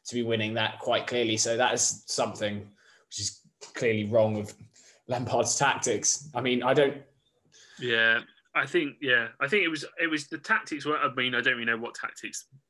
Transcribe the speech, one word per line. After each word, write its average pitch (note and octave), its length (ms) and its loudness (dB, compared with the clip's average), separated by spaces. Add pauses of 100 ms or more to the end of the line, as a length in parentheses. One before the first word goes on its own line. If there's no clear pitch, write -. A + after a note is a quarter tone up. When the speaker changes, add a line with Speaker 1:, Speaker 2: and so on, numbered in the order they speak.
Speaker 1:
to A#2+ 80 -8
be A#2+ 80 0
winning A2 320 0
that A2 240 -2
quite - 280 0
clearly. A#2 300 0
So A#2 200 0
that A#2+ 160 4
is - 320 -2
something G#2 540 -4 (480)
which - 120 -12
is - 220 -8 (320)
clearly A2+ 320 0
wrong G#2+ 300 4
with G2+ 200 -8 (520)
Lampard's B2 500 0
tactics. A#2+ 760 0
I A#2+ 60 -2
mean, B2 220 0
I C3 100 4
don't C#3 280 4 (800)
Speaker 2:
Yeah, A2+ 420 4 (320)
I C#3+ 140 2
think, C#3+ 340 0
yeah, A#2+ 280 2 (100)
I C#3 80 0
think G3 160 2
it E3+ 60 2
was, D3 140 -6 (180)
it E3+ 60 2
was D#3 200 -2
the E3 100 -10
tactics D3+ 480 -4
were, D3+ 120 0
I C#3 160 0
mean, B2+ 220 -2
I A#2+ 60 2
don't B2+ 140 2
really A#2 100 -6
know A#2 120 0
what A#2 180 -8
tactics - 500 -10 (240)